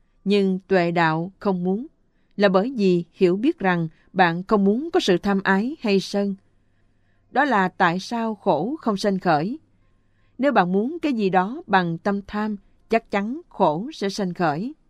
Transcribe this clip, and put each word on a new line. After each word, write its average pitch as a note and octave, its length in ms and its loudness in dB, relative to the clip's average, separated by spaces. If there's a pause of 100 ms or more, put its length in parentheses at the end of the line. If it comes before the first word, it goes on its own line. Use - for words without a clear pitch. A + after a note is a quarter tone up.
(240)
nhưng G3 340 2 (100)
tuệ F3 220 2
đạo E3+ 480 0
không F#3 260 -2
muốn G3+ 220 -2 (500)
là G3+ 120 4
bởi G3 280 2
vì F3+ 360 2
hiểu F#3 240 2
biết B3+ 220 -2
rằng F3 300 -2 (240)
bạn F3 300 2
không G3+ 220 2
muốn B3 260 0
có F4+ 100 2
sự F3 180 2
tham G3 240 -2
ái G#3+ 380 0
hay G3 200 0
sân. G3+ 340 -4 (960)
Đó C#4 140 2
là G3 240 2
tại F3+ 320 0
sao A3+ 340 -6
khổ G3 460 0
không G#3+ 160 -2
sanh G3 220 0
khởi. F3+ 400 0 (800)
Nếu C4+ 140 2
bạn F#3 200 2
muốn A#3+ 300 -2
cái D4 100 -2
gì G#3 180 0
đó G3 360 0
bằng F3 320 0
tâm G3+ 280 -4
tham, G#3+ 300 -6 (320)
chắc - 220 -2
chắn A3 380 -6
khổ F#3 440 0
sẽ G3+ 160 -6
sanh F#3+ 260 -4
khởi. F3+ 400 -2 (140)